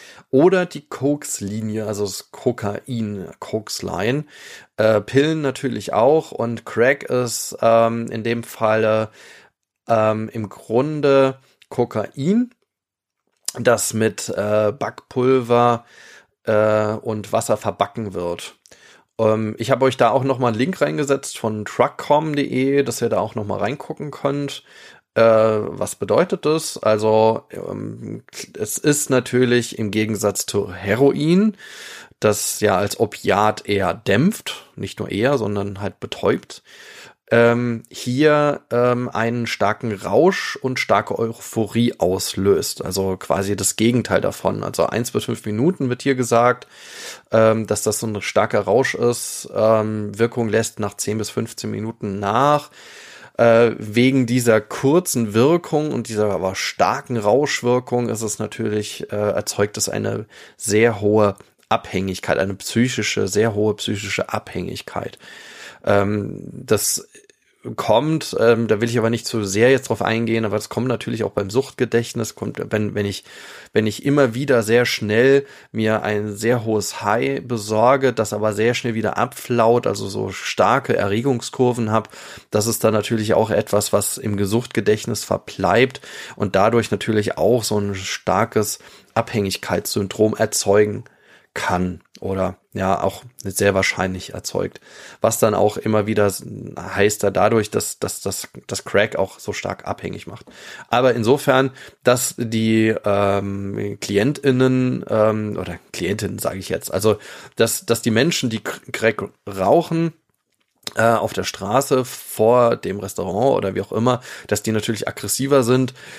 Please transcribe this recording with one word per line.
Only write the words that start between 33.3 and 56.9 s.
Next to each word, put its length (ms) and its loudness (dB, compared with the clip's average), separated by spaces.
eher 260 0
dämpft, 840 0
nicht 220 -10
nur 140 -6
eher, 260 0
sondern 440 -4
halt 180 -8
betäubt, 640 -2
ähm, 600 2
hier, 720 0
ähm, 360 0
einen 380 -2
starken 460 -2
Rausch 640 0
und 240 -6
starke 400 0
Euphorie 800 -2
auslöst. 840 0
Also 340 -2
quasi 380 -2
das 200 -2
Gegenteil 460 2
davon. 420 -4
Also 240 -2
eins 240 -4
bis 140 -4
fünf 200 -6
Minuten 440 -2
wird 120 -6
hier 140 0
gesagt, 520 2
ähm, 360 4
dass 160 -2
das 160 0
so 80 -4
ein 140 -4
starker 400 0
Rausch 340 2
ist. 580 -2
Ähm, 640 0
Wirkung 320 0
lässt 300 -2
nach 160 -6
zehn 240 -4
bis 100 -6
fünfzehn 400 -8
Minuten 500 -8
nach. 520 2
Äh, 440 6
wegen 480 2
dieser 340 4
kurzen 720 0
Wirkung 580 2
und 160 -4
dieser 220 0
aber 240 -2
starken 640 -2